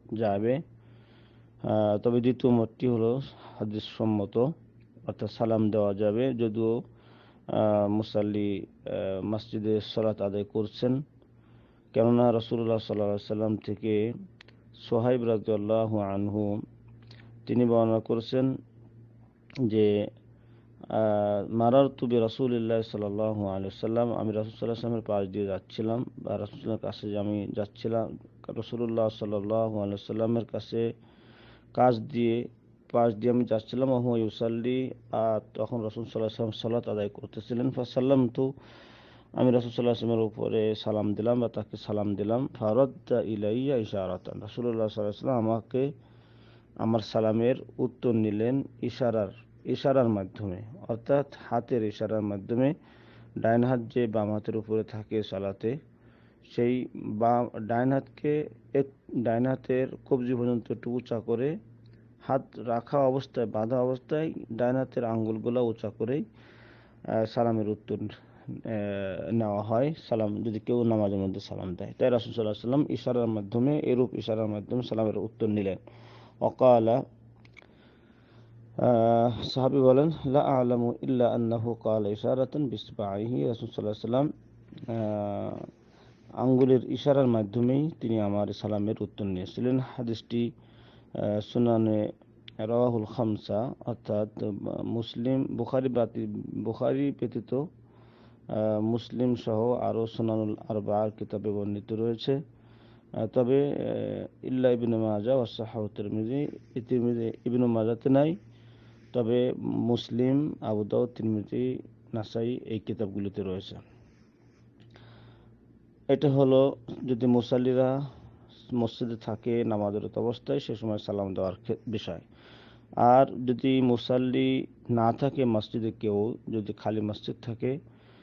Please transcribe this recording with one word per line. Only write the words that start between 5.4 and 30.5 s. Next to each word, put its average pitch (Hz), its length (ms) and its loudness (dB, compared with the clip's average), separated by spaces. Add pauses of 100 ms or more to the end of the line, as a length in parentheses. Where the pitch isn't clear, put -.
দেওয়া 101 240 2
যাবে, 107 400 2
যদিও, 113 480 0 (640)
আহ, 104 400 4
মুসাল্লি, 104 760 0 (200)
আহ, 95 400 -4
মসজিদে 107 560 -2
সালাত 110 400 -2
আদায় 101 220 -2
করছেন। 123 580 -2 (920)
কেননা 120 400 6
রাসূলুল্লাহ 113 440 0
সাল্লাল্লাহু 104 320 -2
আলাইহি 101 180 -4
সাল্লাম 107 300 0
থেকে 107 560 -2 (600)
সোহাইব 120 480 0
রাদিয়াল্লাহু 110 760 2
আনহু 101 600 -2 (840)
তিনি 120 200 2
বর্ণনা 113 340 4
করেছেন 127 560 0 (1120)
যে, 104 400 4 (840)
আহ, 104 640 0
মারারতু 131 540 4
বি 120 120 4
রাসূলিল্লাহ 113 600 0
সাল্লাল্লাহু 104 640 -2
আলাইহি 95 160 -4
ওয়াসাল্লাম, 113 500 -2
আমি 104 180 -2
রাসূল 107 200 -4
সাল্লাল্লাহু - 100 -12
আলাইহি 117 60 -4
ওয়াসাল্লামের 113 400 -4
পাশ 101 260 -2
দিয়ে 104 120 -2
যাচ্ছিলাম, 110 540 -4
বা - 380 -6
রাসূল 104 220 -8
সাল্লাল্লাহু 110 280 -6
আলাইহি 104 240 -8
ওয়াসাল্লামের 101 360 -2
কাছে - 140 -6
যাচ্ছিলাম, 113 560 -4 (300)
রাসূল 113 640 -2
সাল্লাল্লাহু 107 640 -2
আলাইহি 101 140 -2
ওয়াসাল্লামের 110 560 -2
কাছে 113 480 -4 (800)